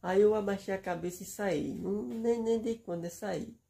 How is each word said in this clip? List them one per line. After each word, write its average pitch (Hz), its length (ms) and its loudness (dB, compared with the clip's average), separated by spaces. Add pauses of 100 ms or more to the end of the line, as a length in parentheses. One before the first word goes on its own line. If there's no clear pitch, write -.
Aí 185 180 4
eu 214 140 8
abaixei 202 400 0
a 190 60 -4
cabeça 180 420 -4
e 185 40 -12
saí, 180 480 -2
não, 202 300 -2
nem, 233 380 0
nem 226 180 2
dei 226 180 -2
conta 170 300 -6
de 175 60 -10
sair. - 440 -6 (120)